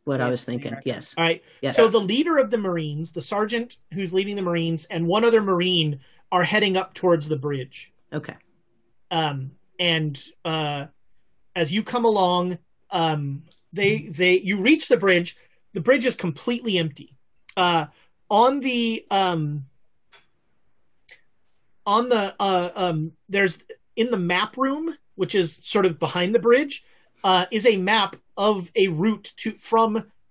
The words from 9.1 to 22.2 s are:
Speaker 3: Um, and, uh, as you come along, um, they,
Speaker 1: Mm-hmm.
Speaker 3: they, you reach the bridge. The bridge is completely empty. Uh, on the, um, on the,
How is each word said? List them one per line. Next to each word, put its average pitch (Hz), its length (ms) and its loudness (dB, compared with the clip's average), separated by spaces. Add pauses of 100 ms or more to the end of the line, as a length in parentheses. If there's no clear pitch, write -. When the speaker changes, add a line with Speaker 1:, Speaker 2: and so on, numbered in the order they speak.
Speaker 3:
Um, 147 420 -4 (280)
and, 160 420 -2 (220)
uh, 151 420 -4 (680)
as 160 160 0
you 208 100 0
come 233 220 -2
along, 180 540 2 (340)
um, 156 500 -2 (300)
they, 202 260 2
Speaker 1:
Mm-hmm. - 140 -10
Speaker 3:
they, 180 300 4
you 190 180 -2
reach 294 260 4
the 247 100 4
bridge. 180 400 2 (360)
The 196 80 -6
bridge 240 260 2
is 240 80 0
completely 226 640 -4
empty. - 380 -6 (400)
Uh, 175 300 2 (440)
on 247 300 4
the, 240 520 -2
um, 165 520 0 (2250)
on 220 220 2
the, 208 320 0